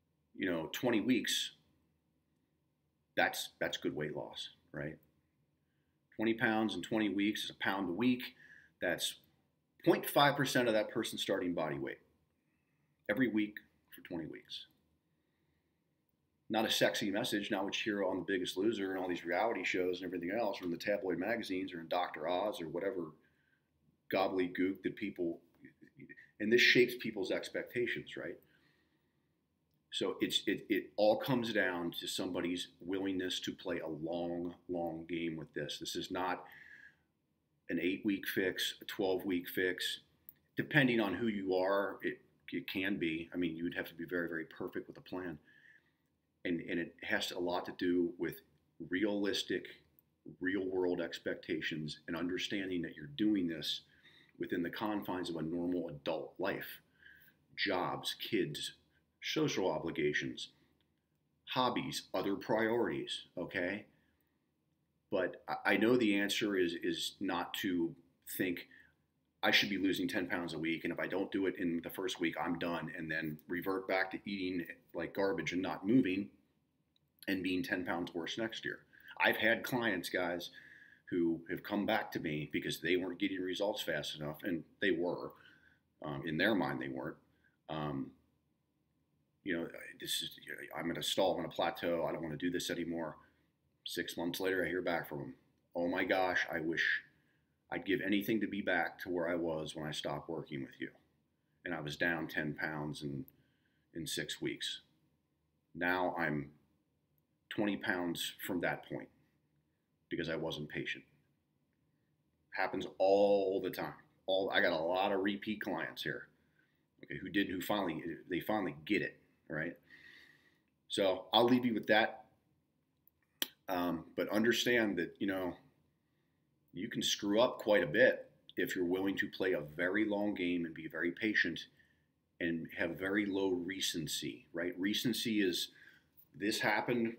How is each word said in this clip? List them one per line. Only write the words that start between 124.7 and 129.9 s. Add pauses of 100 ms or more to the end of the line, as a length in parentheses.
that,
you
know, (1200)
you
can
screw
up
quite
a
bit (300)
if
you're
willing
to
play
a
very